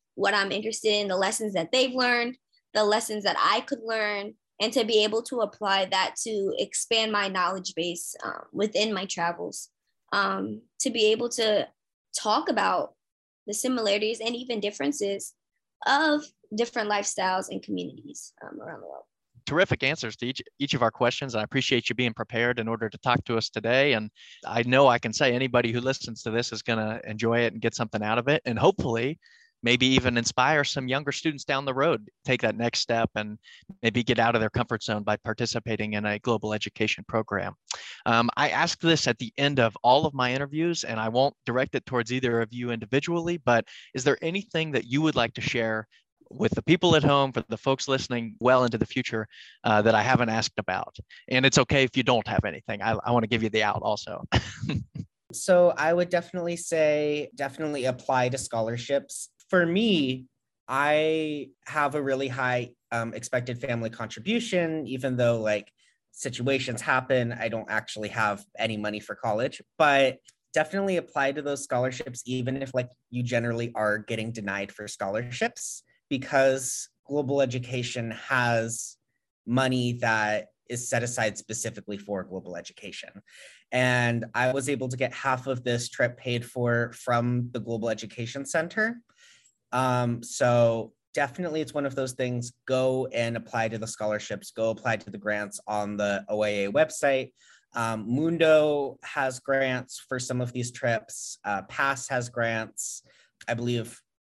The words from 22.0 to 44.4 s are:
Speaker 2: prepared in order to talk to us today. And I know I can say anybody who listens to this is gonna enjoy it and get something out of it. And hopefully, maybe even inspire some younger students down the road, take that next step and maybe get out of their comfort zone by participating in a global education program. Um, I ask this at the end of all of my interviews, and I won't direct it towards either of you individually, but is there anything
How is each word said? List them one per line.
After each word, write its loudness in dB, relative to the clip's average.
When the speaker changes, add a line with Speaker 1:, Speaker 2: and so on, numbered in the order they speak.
Speaker 2:
prepared 0
in -4
order -2
to -12
talk 2
to 0
us -2
today. 2
And -2
I 0
know 8
I 6
can -4
say 4
anybody 2
who -2
listens -4
to -4
this 0
is -8
gonna -2
enjoy 0
it 2
and -8
get 0
something -4
out 2
of 0
it. 2
And -2
hopefully, 2
maybe 6
even 4
inspire 2
some -4
younger -2
students -4
down -2
the -2
road, 0
take 2
that 2
next 0
step 0
and -6
maybe 2
get 2
out 4
of 2
their 0
comfort -2
zone -2
by 2
participating -4
in -2
a 0
global 0
education -2
program. -2
Um, 4
I 2
ask 0
this 2
at 2
the -8
end 2
of 4
all 8
of -2
my 0
interviews, -2
and -4
I 0
won't 4
direct 0
it -4
towards -2
either 2
of -4
you -4
individually, 0
but 4
is -4
there 4
anything -2